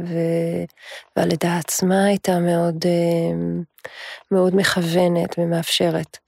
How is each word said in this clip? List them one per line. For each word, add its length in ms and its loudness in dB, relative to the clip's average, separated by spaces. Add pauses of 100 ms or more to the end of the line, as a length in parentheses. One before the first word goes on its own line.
ו-, 560 -2 (520)
והלידה 420 0
עצמה 480 2
הייתה 340 2
מאוד, 460 0
אה, 500 2 (960)
מאוד 240 4
מכוונת 840 0
ומאפשרת. 800 -2 (100)